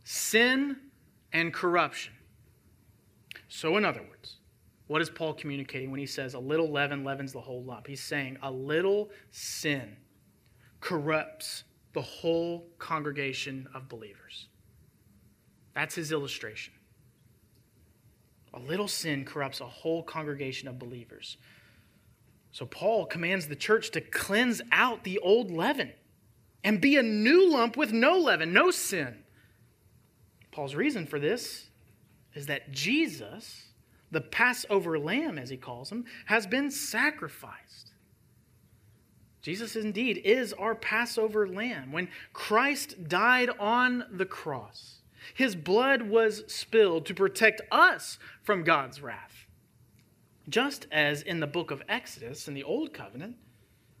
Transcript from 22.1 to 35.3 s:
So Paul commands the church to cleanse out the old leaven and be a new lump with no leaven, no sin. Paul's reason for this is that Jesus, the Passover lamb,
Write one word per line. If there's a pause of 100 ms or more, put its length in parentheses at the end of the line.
So
Paul
commands
the
church
to
cleanse (120)
out
the
old
leaven (720)
and
be
a
new
lump
with
no
leaven,
no
sin. (1300)
Paul's
reason
for
this (640)
is
that
Jesus, (380)
the
Passover
lamb,